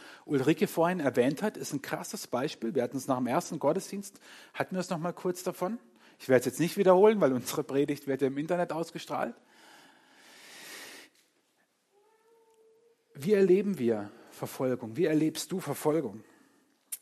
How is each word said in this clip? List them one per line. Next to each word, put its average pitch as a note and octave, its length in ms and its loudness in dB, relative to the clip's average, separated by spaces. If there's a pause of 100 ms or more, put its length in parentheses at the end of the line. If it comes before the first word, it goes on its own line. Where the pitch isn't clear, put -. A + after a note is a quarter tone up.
(260)
Ulrike D#3 420 2
vorhin F3 320 0
erwähnt C3+ 420 2
hat, G#3 140 -2
ist - 160 -10
ein C#3+ 100 -4
krasses - 460 -8
Beispiel. A#2+ 480 -4
Wir A#2+ 80 2
hatten C3 140 -4
es C3 100 -10
nach C3 80 0
dem B2 100 -2
ersten D#3+ 320 -2
Gottesdienst, F#3+ 600 -4 (340)
hatten D#3+ 220 -4
wir F#3 40 -2
es - 100 -6
noch F3 80 -4
mal E3 160 -4
kurz F3+ 280 -6
davon. F#3 380 -6 (400)
Ich - 80 -14
werde B2+ 120 8
es B2+ 60 -2
jetzt B2+ 140 -2
nicht E3+ 160 0
wiederholen, G3 440 6
weil C#3 120 4
unsere B2+ 320 -4
Predigt C#3+ 420 -2
wird C3+ 140 -2
ja C3+ 80 2
im C#3 100 -8
Internet E3+ 340 -2
ausgestrahlt. E3 600 -6 (3750)
Wie D#3+ 180 0
erleben G3 460 6
wir A2 340 0 (180)
Verfolgung? A#2+ 680 -4
Wie F3 100 2
erlebst D#3 440 0
du F#3 80 -4
Verfolgung? C#3+ 640 -2 (800)